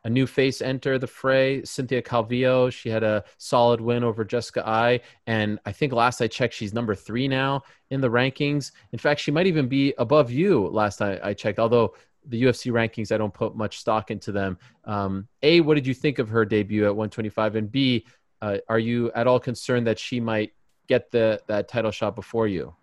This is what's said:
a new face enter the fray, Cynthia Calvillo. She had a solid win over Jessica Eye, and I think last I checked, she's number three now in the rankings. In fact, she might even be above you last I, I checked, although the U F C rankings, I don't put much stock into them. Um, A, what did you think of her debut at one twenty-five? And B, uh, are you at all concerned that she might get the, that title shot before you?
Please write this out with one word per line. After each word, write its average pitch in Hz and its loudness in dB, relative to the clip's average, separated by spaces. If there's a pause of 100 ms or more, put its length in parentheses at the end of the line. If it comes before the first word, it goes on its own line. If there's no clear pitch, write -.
a 117 -6
new 127 2
face 135 0
enter 131 -2
the 123 -4
fray, 135 0
Cynthia 127 -4
Calvillo. 127 2
She - -10
had 110 0
a 107 0 (160)
solid 120 4
win 120 0
over 113 -2
Jessica 110 -4
Eye, 117 2 (260)
and 107 -2
I 101 -6
think 131 -2
last 120 2
I 117 2
checked, - -2
she's 104 -8
number 117 -2
three 120 -6
now 135 -2 (260)
in 135 -4
the 123 2
rankings. 135 0 (200)
In 117 -10
fact, 147 0
she - -2
might 175 2
even 156 2
be 139 0
above 127 4
you 135 2
last 104 0
I, 98 -2
I 101 -4
checked, 104 -4
although 113 2 (300)
the 120 -8
U 127 4
F 120 4
C - -6
rankings, 113 0
I 113 2
don't 107 -2
put - -4
much 107 -6
stock 110 -2
into 107 -8
them. 98 -2 (280)
Um, 98 -4 (140)
A, 165 6
what 151 4
did 135 0
you 131 0
think 139 -2
of 110 -2
her 113 2
debut 104 2
at 104 2
one 107 -4
twenty-five? 107 -4
And 107 -4
B, 127 0 (360)
uh, 101 -2 (100)
are 113 2
you 117 0
at 117 0
all 123 4
concerned 120 -2
that 110 0
she 123 -6
might 110 -2 (340)
get 123 0
the, 110 2
that 104 -2
title 110 -2
shot 104 -4
before 113 -2
you? 82 -6